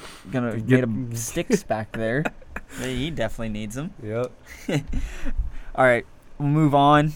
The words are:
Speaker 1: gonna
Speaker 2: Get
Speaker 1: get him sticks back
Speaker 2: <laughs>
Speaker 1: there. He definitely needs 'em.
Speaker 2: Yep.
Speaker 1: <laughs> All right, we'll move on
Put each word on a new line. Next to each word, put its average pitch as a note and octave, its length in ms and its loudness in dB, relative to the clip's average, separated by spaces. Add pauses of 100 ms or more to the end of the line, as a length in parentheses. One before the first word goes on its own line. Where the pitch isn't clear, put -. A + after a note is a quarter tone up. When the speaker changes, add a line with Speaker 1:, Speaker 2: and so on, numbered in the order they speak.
(320)
Speaker 1:
gonna A#2+ 240 -2
Speaker 2:
Get A2 100 -6
Speaker 1:
get B2+ 180 6
him A#2 300 -2
sticks E3+ 480 -2
back A2 300 -4
Speaker 2:
<laughs> - 40 -10
Speaker 1:
there. A#2 280 0 (560)
He B2+ 300 -4
definitely A2+ 400 -4
needs G#2+ 260 -8
'em. D3+ 160 -8 (100)
Speaker 2:
Yep. A#2 280 -4 (380)
Speaker 1:
<laughs> D3 160 0 (880)
All C3 100 4
right, A#2+ 220 4 (320)
we'll D3 100 0
move D3+ 260 4
on D3 420 6